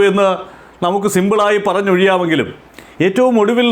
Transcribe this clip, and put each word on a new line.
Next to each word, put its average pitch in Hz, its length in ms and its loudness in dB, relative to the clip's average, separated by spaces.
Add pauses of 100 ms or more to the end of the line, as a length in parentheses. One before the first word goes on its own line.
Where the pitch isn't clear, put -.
എന്ന് 196 180 2 (580)
നമുക്ക് 196 300 -2
സിമ്പിളായി 208 520 0
പറഞ്ഞൊഴിയാമെങ്കിലും 180 840 0 (560)
ഏറ്റവും 247 360 2
ഒടുവിൽ 240 300 2